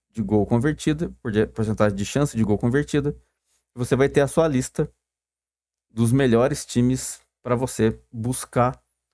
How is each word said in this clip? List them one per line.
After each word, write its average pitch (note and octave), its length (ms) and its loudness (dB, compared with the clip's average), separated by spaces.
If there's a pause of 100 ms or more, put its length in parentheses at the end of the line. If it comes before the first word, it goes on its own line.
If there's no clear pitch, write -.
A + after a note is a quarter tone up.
(120)
de A2+ 100 -6
gol G#2 240 2
convertida, D3+ 760 -2
por A#2 100 -6
de, G#2+ 160 2
porcentagem G#2+ 480 0
de G2 100 -4
chance C#3 320 -2
de A2 60 2
gol G2+ 140 0
convertida, C#3+ 560 -2 (640)
você B2 200 -2
vai C3+ 120 4
ter C#3+ 140 2
a C3+ 60 2
sua E3 200 2
lista C#3 420 -2 (1000)
dos A2+ 220 0
melhores C3 540 2
times B2 560 -2 (220)
pra B2 120 0
você A#2 460 -2 (100)
buscar B2 720 -4 (320)